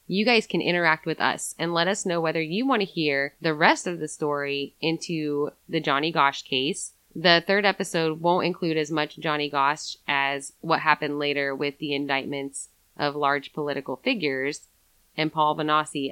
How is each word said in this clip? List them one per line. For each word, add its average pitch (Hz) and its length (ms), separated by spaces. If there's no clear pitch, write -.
You 196 180
guys 233 200
can 175 160
interact 165 440
with 160 160
us - 360
and 170 160
let 170 140
us - 180
know 170 140
whether 160 220
you 180 260
wanna 240 160
hear 143 560
the 160 140
rest 180 340
of 175 120
the 156 100
story 143 720
into 151 720
the 165 100
Johnny 151 320
Gosch 143 320
case. 139 480
The 170 320
third 196 180
episode 165 540
won't 170 260
include 170 300
as 156 160
much 151 280
Johnny 151 300
Gosch 143 460
as 139 540
what 156 220
happened 147 360
later 143 380
with 143 220
the 143 180
indictments 139 720
of 143 180
large 143 360
political 139 460
figures 151 680
and 156 140
Paul 156 260
Bonacci 151 540